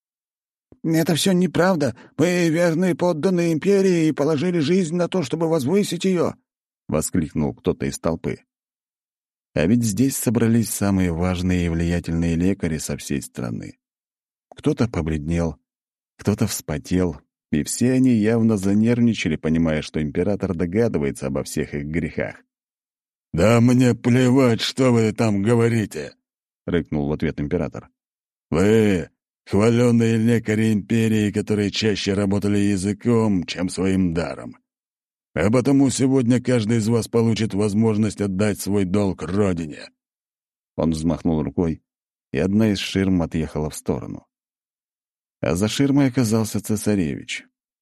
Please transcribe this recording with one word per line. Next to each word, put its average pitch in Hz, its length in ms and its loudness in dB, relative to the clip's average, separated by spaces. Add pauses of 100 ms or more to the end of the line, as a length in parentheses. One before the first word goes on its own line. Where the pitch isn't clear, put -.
(840)
«Это 160 320 2
все 196 160 2
неправда. 175 640 2 (220)
Мы 175 320 2
верные 170 460 2
подданные 170 580 0
империи 180 540 2
и 156 40 2
положили 160 480 0
жизнь 170 360 0
на 175 120 0
то, 180 160 -2
чтобы 165 260 -2
возвысить 170 560 0
ее», 175 300 0 (520)
воскликнул 76 640 -2
кто-то - 320 -4
из 69 140 -6
толпы. - 420 -4 (1160)
А 76 100 2
ведь 117 180 2
здесь 117 320 0
собрались 113 540 0
самые 95 420 0
важные 90 540 0
и 85 40 0
влиятельные 85 640 -2
лекари 87 420 0
со 71 200 -8
всей - 260 -6
страны. 53 560 -10 (760)
Кто-то 143 320 -2
побледнел, 80 680 -2 (600)
кто-то - 280 0
вспотел, 85 760 -4 (340)
и 76 100 0
все 123 300 -2
они 131 180 4
явно 113 460 2
занервничали, 107 800 0
понимая, 80 460 0
что 78 200 -6
император 92 540 -2
догадывается 85 720 -2
обо 67 160 -4
всех - 300 -6
их 71 120 -6
грехах. 78 580 -6 (880)
«Да 110 300 4
мне 123 340 4
плевать, 123 680 2
что 127 300 0
вы 113 200 2
там 107 300 0
говорите!» 113 720 0 (520)
рыкнул 78 420 -2
в 73 40 -2
ответ 76 280 -4
император. 73 500 -6 (600)
«Вы 101 600 2 (360)
хваленые 117 720 2
лекари 110 540 0
империи, 107 600 0
которые 104 400 -2
чаще 98 420 -2
работали 101 440 0
языком, 101 880 0
чем 87 240 -6
своим 92 440 0
даром. 65 440 -6 (800)
А 85 140 0
потому 131 400 4
сегодня 127 520 2
каждый 120 360 0
из 107 100 0
вас 117 200 0
получит 113 460 0
возможность 107 680 0
отдать 101 380 0
свой 98 260 0
долг 92 380 -2
родине». 85 640 -2 (880)
Он 80 160 0
взмахнул 78 520 -2
рукой, 78 400 -4 (480)
и 67 80 -4
одна 104 320 2
из 95 80 -2
ширм 95 420 0
отъехала 78 480 -4
в - 60 -12
сторону. 50 500 -8 (1200)
А 78 100 0
за 98 120 0
ширмой 139 400 2
оказался 110 540 0
цесаревич. 101 840 -2 (360)